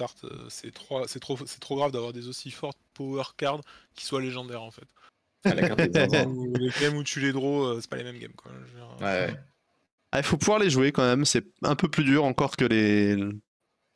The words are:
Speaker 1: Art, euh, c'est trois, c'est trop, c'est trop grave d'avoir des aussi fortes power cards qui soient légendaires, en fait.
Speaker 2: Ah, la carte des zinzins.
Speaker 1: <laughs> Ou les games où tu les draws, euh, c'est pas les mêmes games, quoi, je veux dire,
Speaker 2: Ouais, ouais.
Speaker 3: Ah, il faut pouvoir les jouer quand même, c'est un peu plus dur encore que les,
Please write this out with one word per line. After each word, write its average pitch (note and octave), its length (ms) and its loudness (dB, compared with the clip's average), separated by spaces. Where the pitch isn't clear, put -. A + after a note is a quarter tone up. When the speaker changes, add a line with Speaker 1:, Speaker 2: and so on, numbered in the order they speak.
Speaker 1:
Art, B2 220 -6
euh, - 260 -14
c'est - 240 -16
trois, C3 360 -6
c'est C3+ 100 -10
trop, C3 180 -6
c'est - 140 -16
trop - 140 -8
grave C#3+ 160 0
d'avoir A#2+ 220 -6
des A#2+ 160 -12
aussi B2+ 240 -14
fortes - 260 -12
power C3+ 300 -6
cards D3 240 -2
qui - 80 -16
soient C3+ 180 -2
légendaires, B2 400 -8
en A2+ 80 -16
fait. - 160 -20
Speaker 2:
Ah, G3 100 4
la - 140 2
carte A2 120 0
des E3+ 120 2
zinzins. C#3 340 4
Speaker 1:
<laughs> - 20 -4
Ou B2+ 280 -4
les B2+ 140 0
games D3 160 2
où D3 60 -4
tu - 160 -6
les C#3 140 2
draws, C#3 320 0
euh, A#2+ 160 -2
c'est - 100 -14
pas C3 60 -6
les B2 80 -8
mêmes B2 140 -14
games, A#2 180 -16
quoi, - 180 -20
je B2 180 -18
veux A#2+ 60 -20
dire, A#2 220 -20
Speaker 2:
Ouais, F#2 320 0
ouais. - 80 -10
Speaker 3:
Ah, C#3 60 0
il C#3+ 60 -2
faut E3 120 2
pouvoir G#3+ 240 4
les G3 100 4
jouer C3+ 220 4
quand C3+ 120 2
même, B2+ 200 4
c'est B2 200 2
un C#3+ 120 2
peu E3 140 0
plus D3+ 160 2
dur C#3 200 6
encore C3+ 320 0
que C3 80 2
les, G#2 520 4